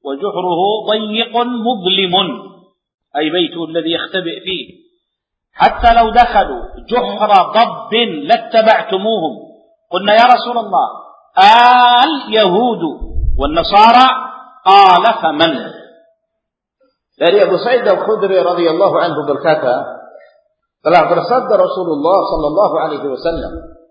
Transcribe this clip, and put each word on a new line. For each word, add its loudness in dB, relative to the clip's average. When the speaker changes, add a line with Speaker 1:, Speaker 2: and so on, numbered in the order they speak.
Speaker 1:
"وجحره -4
ضيق -4
مظلم"، -4
أي -2
بيته -4
الذي -6
يختبئ -8
فيه، -10
"حتى 2
لو 2
دخلوا 0
جحر -2
ضب -2
لاتبعتموهم". 0
قلنا: -2
"يا 6
رسول -4
الله، -2
اليهود 0
والنصارى؟" 4
قال: 6
"فمن؟" -4
Speaker 2:
Dari 2
Abu 0
Sa'id -2
Al-Khudri 0
radhiyallahu 0
anhu -2
berkata, -2
telah 4
bersabda -2
Rasulullah -2
sallallahu -2
alaihi -6
wasallam -6